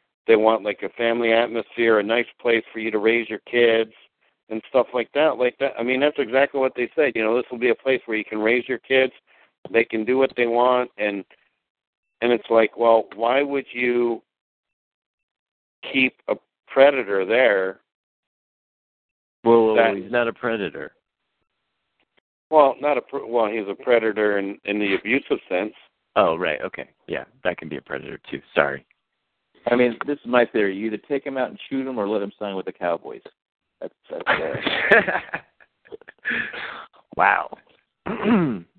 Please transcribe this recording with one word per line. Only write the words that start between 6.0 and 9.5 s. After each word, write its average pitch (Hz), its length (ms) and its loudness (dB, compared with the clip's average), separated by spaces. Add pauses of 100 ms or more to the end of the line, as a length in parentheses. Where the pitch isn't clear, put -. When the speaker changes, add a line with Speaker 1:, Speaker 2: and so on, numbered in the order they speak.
Speaker 1:
exactly 135 420 0
what 131 160 0
they 123 200 -4
said. 143 200 2
You 113 80 -2
know, 110 120 0
this 123 160 -2
will 120 80 -10
be 120 100 2
a 110 60 2
place 131 300 -2
where 110 120 -4
you 104 80 -6
can 107 140 -8
raise 117 280 0
your 123 120 -6
kids, 131 340 0 (580)